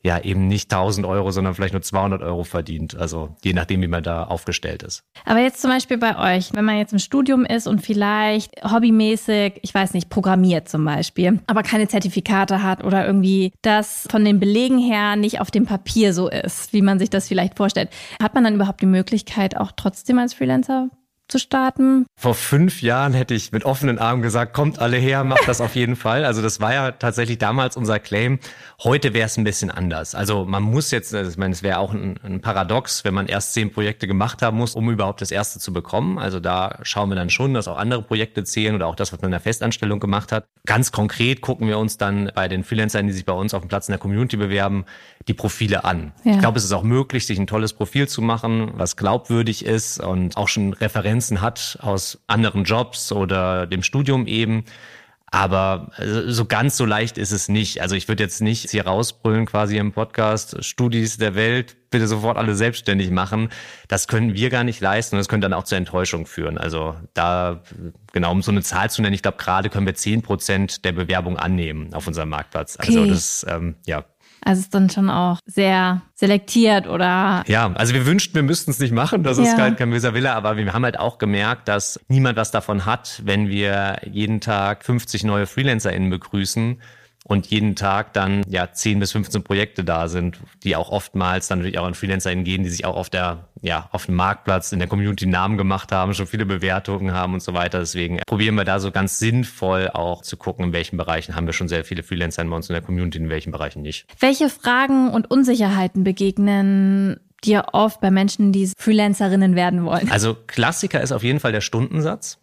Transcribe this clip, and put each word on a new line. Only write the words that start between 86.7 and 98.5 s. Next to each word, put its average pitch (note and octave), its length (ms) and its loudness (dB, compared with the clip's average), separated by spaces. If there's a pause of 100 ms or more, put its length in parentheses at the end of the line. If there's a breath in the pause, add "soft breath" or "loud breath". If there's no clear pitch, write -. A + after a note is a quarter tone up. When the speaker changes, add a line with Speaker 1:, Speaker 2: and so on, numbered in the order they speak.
Speaker 1:
und G2+ 220 0
jeden G#2 300 2
Tag G2+ 380 -2
dann G2 340 2
ja F2+ 260 -4
zehn G#2 260 0
bis G2 120 0
fünfzehn G#2+ 320 -2
Projekte G2+ 400 -2
da E2+ 240 -2
sind, F2 320 -4 (240)
die F2+ 120 0
auch E2 140 -4
oftmals F#2 580 -2
dann F#2 120 -2
natürlich F2+ 180 -4
auch F2 80 -2
an F2+ 80 -4
FreelancerInnen F#2 500 -2
gehen, F#2+ 200 -2
die F2+ 60 -2
sich E2+ 140 -6
auch F#2 120 -2
auf F2+ 160 -6
der, F2+ 360 -4 (140)
ja, E2 300 -4
auf - 160 -6
dem F#2 80 0
Marktplatz, F#2 560 0
in G2 80 -2
der E2+ 80 -2
Community G2+ 400 -2
Namen F#2 280 2
gemacht F#2+ 360 -2
haben, F#2+ 240 0
schon G2 100 -4
viele G#2+ 220 -4
Bewertungen F#2+ 680 -2
haben F#2 220 -2
und F2+ 80 -6
so F#2 100 -8
weiter. F2 240 -2
Deswegen F2 480 -4
probieren G#2+ 300 0